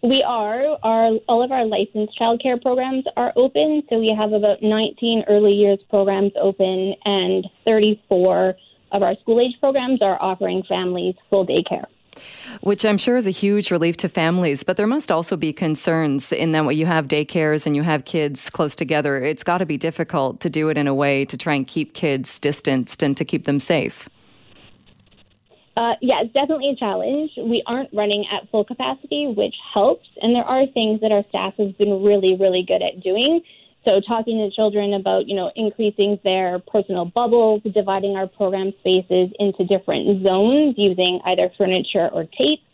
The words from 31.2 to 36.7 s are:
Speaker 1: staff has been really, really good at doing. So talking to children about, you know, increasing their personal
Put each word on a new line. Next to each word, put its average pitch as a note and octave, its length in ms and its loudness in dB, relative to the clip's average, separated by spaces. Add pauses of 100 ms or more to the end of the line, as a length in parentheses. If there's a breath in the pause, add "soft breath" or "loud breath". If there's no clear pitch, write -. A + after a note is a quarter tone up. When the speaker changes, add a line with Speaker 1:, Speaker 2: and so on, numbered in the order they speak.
Speaker 1:
staff F#3+ 280 -6
has G3+ 140 -2
been G3+ 320 0
really, G3 360 4
really F#3 220 2
good - 220 0
at F3+ 180 -6
doing. B3 400 0 (420 soft breath)
So G3 160 4
talking A3+ 380 -2
to G#3 180 -4
children G#3 380 0
about, F#3+ 340 0
you G3+ 80 -4
know, F3+ 200 -4
increasing G#3 680 -2
their F#3 360 0
personal F#3 460 -2